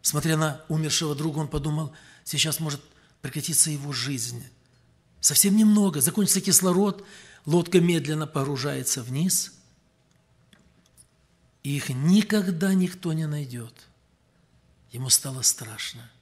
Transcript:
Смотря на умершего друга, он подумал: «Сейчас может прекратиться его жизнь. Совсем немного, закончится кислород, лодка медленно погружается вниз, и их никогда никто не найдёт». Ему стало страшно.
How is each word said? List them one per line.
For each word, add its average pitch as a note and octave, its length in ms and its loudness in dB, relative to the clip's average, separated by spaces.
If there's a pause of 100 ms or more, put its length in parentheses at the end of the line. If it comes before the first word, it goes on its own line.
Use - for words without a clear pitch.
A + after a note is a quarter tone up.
Смотря D#3 340 0
на D#3 320 -2
умершего D#3 460 0
друга, D3+ 240 -4
он D3+ 80 -4
подумал: D3+ 440 -4 (320)
«Сейчас D3+ 360 -2
может C#3+ 220 -4 (400)
прекратиться D3 500 0
его C#3+ 220 -6
жизнь. A#2+ 500 -6 (800)
Совсем G3 340 4
немного, G#3 460 6
закончится F#3 400 0
кислород, F#3+ 640 2 (420)
лодка E3+ 340 4
медленно D#3 480 0
погружается C3+ 760 -4
вниз, C#3 520 -2 (2000)
и C#3+ 140 -4
их C3 120 -6
никогда F#3+ 840 2
никто F3+ 400 0
не D#3 140 -2
найдёт». B2 460 -8 (1160)
Ему B2 180 -8
стало B2+ 340 -2
страшно. A#2 640 -4 (120)